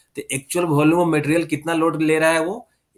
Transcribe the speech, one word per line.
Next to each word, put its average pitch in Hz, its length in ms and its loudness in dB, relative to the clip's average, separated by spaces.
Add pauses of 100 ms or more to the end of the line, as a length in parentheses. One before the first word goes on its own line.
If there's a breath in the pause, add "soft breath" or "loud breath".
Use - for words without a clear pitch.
(160 soft breath)
तो - 60 -12 (120)
actual 170 360 -4
volume 156 320 4
of 165 100 0
material 151 360 0
कितना 160 260 -4
लोड 160 280 0
ले 156 160 2
रहा 160 120 2
है 160 140 0
वो? 202 240 -8 (300)